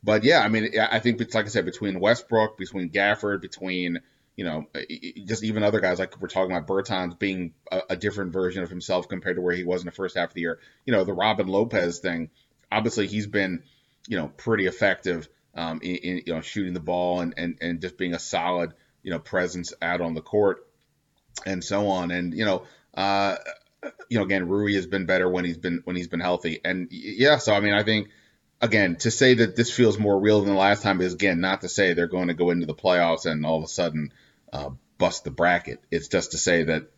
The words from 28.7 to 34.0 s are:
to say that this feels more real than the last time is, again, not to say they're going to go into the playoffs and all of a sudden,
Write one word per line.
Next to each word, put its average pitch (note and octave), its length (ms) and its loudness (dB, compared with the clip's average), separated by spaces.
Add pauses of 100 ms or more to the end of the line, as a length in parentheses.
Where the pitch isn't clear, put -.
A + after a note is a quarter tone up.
to - 140 0
say B2+ 240 6
that A2 220 2
this A#2 180 0
feels G#2+ 240 4
more G2+ 220 4
real G#2+ 200 6
than G2+ 120 2
the G2 80 4
last G2+ 220 4
time F#2+ 180 2
is, F2+ 140 0
again, F#2 260 2
not F#2+ 220 0
to F2+ 60 -8
say F#2 260 2
they're E2+ 120 2
going F2+ 220 -2
to F2 60 -2
go F2 160 2
into E2+ 160 0
the D2+ 80 -6
playoffs F2 520 2
and D2+ 180 -2
all D#2+ 140 0
of D#2 60 -4
a - 40 -12
sudden, D#2 440 -4 (400)